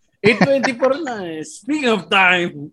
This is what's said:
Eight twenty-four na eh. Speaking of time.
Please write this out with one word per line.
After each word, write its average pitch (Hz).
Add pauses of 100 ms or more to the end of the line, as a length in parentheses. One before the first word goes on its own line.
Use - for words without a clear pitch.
(180)
Eight 208
twenty-four 262
na 240
eh. 160
Speaking 277
of 202
time. 175